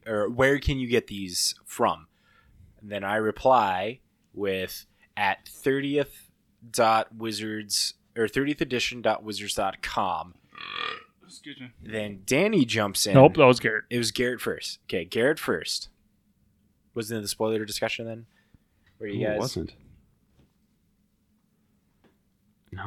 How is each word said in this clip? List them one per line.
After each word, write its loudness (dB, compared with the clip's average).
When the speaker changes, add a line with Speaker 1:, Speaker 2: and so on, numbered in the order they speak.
Speaker 1:
or 0
where 4
can -2
you -4
get 2
these -4
from? 0
And -18
then -6
I 0
reply 2
with, -6
"At -2
thirtieth -2
dot 2
wizards," -6
or 2
thirtieth -2
edition -4
dot 0
wizards -8
dot -4
com. -4
Speaker 2:
Excuse -20
me. -18
Speaker 1:
Then -8
Danny 2
jumps 0
in. 4
Speaker 2:
Nope, 10
that 8
was 8
Garrett. -2
Speaker 1:
It -2
was -2
Garrett -2
first. -6
Okay, -4
Garrett 0
first. -4
Was -8
it -4
in -4
the -8
spoiler -2
discussion -6
then? -12
Where -8
you -4
Speaker 3:
Ooh, 0
it 0
Speaker 1:
guys -2
Speaker 3:
wasn't. -6
No, -10